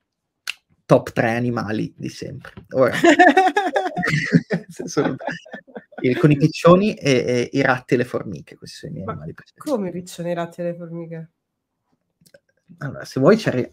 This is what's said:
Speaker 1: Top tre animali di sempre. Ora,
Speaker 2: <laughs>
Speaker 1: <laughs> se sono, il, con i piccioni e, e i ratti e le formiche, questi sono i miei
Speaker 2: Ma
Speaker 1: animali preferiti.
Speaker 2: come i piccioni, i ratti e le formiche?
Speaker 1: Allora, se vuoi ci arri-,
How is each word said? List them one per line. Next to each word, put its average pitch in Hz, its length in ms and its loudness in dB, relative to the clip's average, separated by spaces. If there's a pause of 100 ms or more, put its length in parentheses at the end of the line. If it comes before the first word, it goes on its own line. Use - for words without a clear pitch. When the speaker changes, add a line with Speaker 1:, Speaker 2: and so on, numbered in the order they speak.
(840)
Speaker 1:
Top - 260 4
tre 117 240 0
animali 113 600 -4
di 127 120 -10
sempre. - 440 -14 (180)
Ora, 131 220 4
Speaker 2:
<laughs> 359 640 6 (360)
Speaker 1:
<laughs> - 720 0
se - 200 -14
sono, 143 280 -2 (840)
il, 127 160 0
con 151 140 4
i 143 60 2
piccioni 175 580 4
e, 143 160 0
e 123 400 0
i 139 100 0
ratti 131 340 0
e - 20 4
le 123 80 0
formiche, - 500 -10
questi - 220 -20
sono - 140 -16
i - 40 -14
miei 185 100 -12
Speaker 2:
Ma - 60 -8
Speaker 1:
animali 151 220 -12
preferiti. - 360 -16
Speaker 2:
come 208 200 -2
i - 20 -10
piccioni, 175 380 -10
i 175 40 -2
ratti 170 280 -8
e - 20 -6
le 175 120 -6
formiche? 165 540 -14 (1500)
Speaker 1:
Allora, 139 240 -12
se - 160 -8
vuoi 175 180 6
ci 139 120 -4
arri-, 127 240 -4